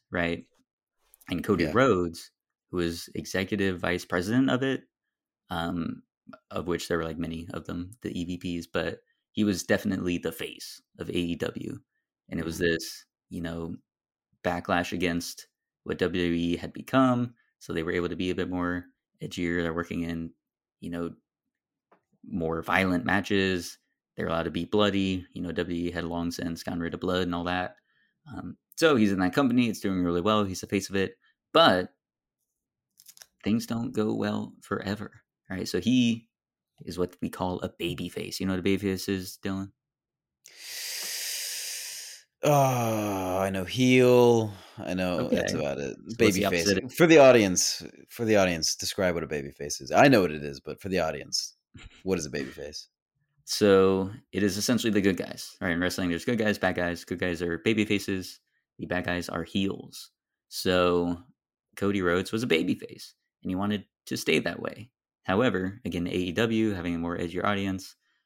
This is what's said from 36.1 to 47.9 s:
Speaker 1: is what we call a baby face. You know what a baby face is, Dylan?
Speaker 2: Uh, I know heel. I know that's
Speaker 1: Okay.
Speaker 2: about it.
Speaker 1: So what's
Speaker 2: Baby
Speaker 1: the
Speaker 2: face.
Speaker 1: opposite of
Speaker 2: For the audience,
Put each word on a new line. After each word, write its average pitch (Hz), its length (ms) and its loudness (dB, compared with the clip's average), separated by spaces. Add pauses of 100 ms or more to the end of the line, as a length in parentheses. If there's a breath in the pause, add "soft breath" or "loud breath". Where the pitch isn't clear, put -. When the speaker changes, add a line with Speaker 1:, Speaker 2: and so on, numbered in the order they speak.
Speaker 1:
is 82 120 -8
what 87 240 -2
we 82 80 -4
call 90 320 -4
a - 160 -4
baby 87 320 -4
face. 87 300 -8
You 101 60 -2
know 95 80 0
what 92 60 -2
a 87 40 -6
baby 98 260 2
face 95 200 -2
is, 92 340 -4
Dylan? 98 280 -6 (2750 loud breath)
Speaker 2:
Uh, 113 920 2
I 98 120 2
know 95 120 -2
heel. 123 880 6 (260 loud breath)
I - 160 -8
know 90 360 -2
that's - 240 0
Speaker 1:
Okay. 78 100 -2
Speaker 2:
about 69 160 -4
it. 67 160 -6
Speaker 1:
So - 80 -18
what's 107 140 -12
Speaker 2:
Baby 110 140 6
Speaker 1:
the 98 180 0
Speaker 2:
face. 87 180 2
Speaker 1:
opposite 95 160 2
of 127 100 -10
Speaker 2:
For 170 140 6
the 160 120 10
audience, 107 640 8 (260)